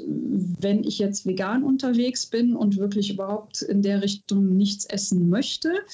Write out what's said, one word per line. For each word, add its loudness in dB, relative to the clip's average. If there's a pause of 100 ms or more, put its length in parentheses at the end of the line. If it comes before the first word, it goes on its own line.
wenn 0
ich -4
jetzt -2
vegan -2
unterwegs 0
bin 2
und 2
wirklich 0
überhaupt -6
in 2
der 2
Richtung 0
nichts 2
essen 0
möchte, 0 (200)